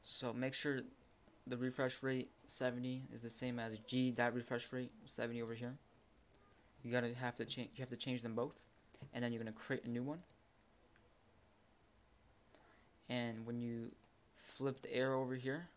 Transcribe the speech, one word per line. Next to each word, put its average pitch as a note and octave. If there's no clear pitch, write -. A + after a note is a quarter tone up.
So -
make B2
sure C#3
the B2
refresh B2+
rate C3
seventy B2+
is A#2
the A#2
same B2
as A2+
G B2+
dot A#2+
refresh A#2+
rate B2+
seventy A#2
over A2+
here. A#2+
You A#2+
gotta A#2+
have B2
to A#2+
change. A#2
You C3
have -
to B2
change B2+
them A2+
both, B2+
and B2
then A#2+
you're A#2
gonna A2
create A#2
a A#2+
new A#2+
one. D3+
And A#2
when A#2+
you A#2
flip -
the -
arrow C3
over C3
here C3+